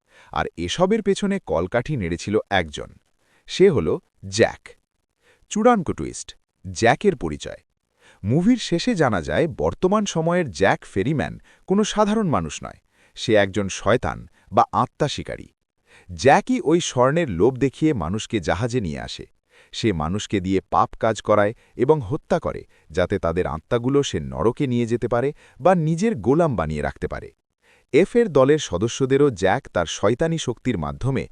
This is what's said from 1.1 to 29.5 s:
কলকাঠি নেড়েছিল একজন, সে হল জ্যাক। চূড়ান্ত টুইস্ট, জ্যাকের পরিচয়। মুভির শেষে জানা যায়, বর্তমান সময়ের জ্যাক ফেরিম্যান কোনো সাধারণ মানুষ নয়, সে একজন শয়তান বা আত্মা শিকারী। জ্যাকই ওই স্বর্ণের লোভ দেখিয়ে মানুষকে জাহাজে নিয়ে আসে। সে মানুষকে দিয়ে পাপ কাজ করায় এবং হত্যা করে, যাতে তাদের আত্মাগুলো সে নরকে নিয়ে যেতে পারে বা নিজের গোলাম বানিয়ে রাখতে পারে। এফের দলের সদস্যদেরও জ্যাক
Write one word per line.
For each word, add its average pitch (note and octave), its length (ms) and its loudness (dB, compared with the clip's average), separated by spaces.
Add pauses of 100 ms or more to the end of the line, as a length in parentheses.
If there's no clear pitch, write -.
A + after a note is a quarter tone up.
কলকাঠি A#2+ 520 -2
নেড়েছিল F2+ 380 -4 (160)
একজন, D#2 400 -4 (580)
সে - 220 4
হল F2+ 180 0 (400)
জ্যাক। G2 340 0 (880)
চূড়ান্ত G#3+ 400 2
টুইস্ট, B1+ 380 -8 (360)
জ্যাকের A#2+ 520 2
পরিচয়। D2+ 440 -8 (640)
মুভির F3+ 380 2
শেষে F3+ 340 -2
জানা A#2+ 260 2
যায়, D#2 260 0 (100)
বর্তমান F#3 500 0
সময়ের E3+ 440 -2
জ্যাক F#2+ 360 0
ফেরিম্যান G#2 480 -2 (320)
কোনো G3+ 180 2
সাধারণ G#3 440 0
মানুষ F2+ 340 -2
নয়, - 180 -14 (360)
সে - 180 -2
একজন G2 360 2
শয়তান G2 480 -2 (340)
বা A2+ 100 4 (100)
আত্মা B2+ 360 0
শিকারী। - 400 -10 (640)
জ্যাকই D3 540 4
ওই E3 160 4
স্বর্ণের C#3 500 2
লোভ F#2+ 280 4
দেখিয়ে C#3 360 0
মানুষকে G2+ 460 -4
জাহাজে A2 400 -2
নিয়ে D2 200 -6
আসে। - 240 -14 (480)
সে - 200 -2
মানুষকে F2+ 480 -2
দিয়ে F#2 200 0 (100)
পাপ - 280 2
কাজ A2+ 220 0
করায় G#2 320 2 (240)
এবং C#3+ 240 4
হত্যা C3+ 380 -4
করে, - 240 -6 (280)
যাতে F2 280 0
তাদের E2+ 280 -2
আত্মাগুলো A#2+ 560 -2
সে G2+ 220 -4
নরকে D#2 420 -2
নিয়ে A#2+ 200 0
যেতে A#2 220 -2
পারে A#2+ 200 0 (320)
বা E3+ 180 4
নিজের E3 380 0
গোলাম C#3 400 2
বানিয়ে D2+ 300 -4
রাখতে - 220 -8
পারে। G#1+ 200 -10 (640)
এফের A3 380 4
দলের C#3+ 280 4
সদস্যদেরও C3 760 0
জ্যাক F#2 280 0 (100)